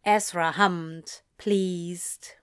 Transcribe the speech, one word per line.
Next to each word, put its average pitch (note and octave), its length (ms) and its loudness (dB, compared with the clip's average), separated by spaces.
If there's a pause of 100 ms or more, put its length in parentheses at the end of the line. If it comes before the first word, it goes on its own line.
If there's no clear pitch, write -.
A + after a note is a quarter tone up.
Ezra F3+ 480 2
hummed, E3 680 -2 (160)
pleased. F3+ 1040 -4